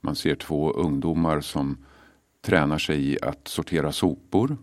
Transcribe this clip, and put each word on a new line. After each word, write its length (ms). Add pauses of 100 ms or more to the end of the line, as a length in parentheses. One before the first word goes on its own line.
Man 160
ser 180
två 360
ungdomar 680
som 360 (680)
tränar 360
sig 340
i 100
att 260
sortera 440
sopor. 720